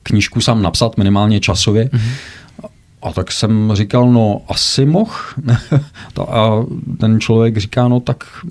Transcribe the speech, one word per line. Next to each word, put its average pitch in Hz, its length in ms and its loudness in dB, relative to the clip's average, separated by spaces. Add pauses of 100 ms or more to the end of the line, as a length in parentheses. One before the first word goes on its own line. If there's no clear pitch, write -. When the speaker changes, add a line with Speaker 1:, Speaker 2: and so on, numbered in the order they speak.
Speaker 1:
knížku - 380 0
sám 113 220 2
napsat, 104 360 0
minimálně 101 420 2
časově. 107 520 0
Speaker 2:
Mhm. 117 100 0 (1000)
Speaker 1:
A 82 100 -8
tak 92 200 -6
jsem 107 420 0
říkal, 123 380 2
"No, 110 360 2
asi - 380 -2
moh." 190 480 -2 (400)
<laughs> - 380 -4
To - 220 -6
a 110 320 2 (340)
ten 110 200 2
člověk 113 360 2
říká, 120 320 0
"No, 123 120 2
tak 127 240 -6 (260)